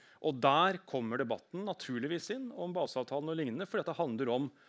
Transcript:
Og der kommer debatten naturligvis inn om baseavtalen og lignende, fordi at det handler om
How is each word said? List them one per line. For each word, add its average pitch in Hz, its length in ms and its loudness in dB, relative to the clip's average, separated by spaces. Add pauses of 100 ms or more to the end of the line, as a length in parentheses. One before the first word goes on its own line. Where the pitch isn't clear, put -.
(220)
Og 135 180 0
der 170 460 6
kommer 120 320 -2
debatten 135 480 -4
naturligvis 151 640 -4
inn 254 260 -6
om 180 160 -4
baseavtalen 143 560 -2
og 160 80 -2
lignende, 156 300 -2
fordi 208 180 -2
at 170 80 -4
det - 80 -4
handler 127 280 0
om 127 220 2 (180)